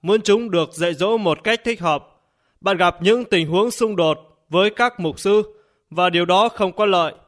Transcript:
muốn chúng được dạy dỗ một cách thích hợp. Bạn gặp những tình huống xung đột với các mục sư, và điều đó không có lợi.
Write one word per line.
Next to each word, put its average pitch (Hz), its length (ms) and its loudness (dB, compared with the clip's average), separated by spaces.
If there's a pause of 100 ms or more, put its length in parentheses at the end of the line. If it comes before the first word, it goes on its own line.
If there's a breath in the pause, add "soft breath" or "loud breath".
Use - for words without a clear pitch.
muốn 202 200 0
chúng 220 280 0
được 170 220 -2
dạy 165 220 -2
dỗ 196 220 0
một 180 280 -2
cách 233 200 -2
thích 233 160 -4
hợp. 156 240 -2 (560)
Bạn 190 160 0
gặp 175 260 0
những 226 220 2
tình 165 240 0
huống 202 220 0
xung 220 260 -2
đột 160 220 0 (300)
với 185 220 2
các 240 300 -2
mục 156 180 -6
sư, 208 240 2 (480 soft breath)
và 180 200 0
điều 175 140 0
đó 190 240 2
không 196 240 -2
có 208 140 0
lợi. 175 260 0 (160)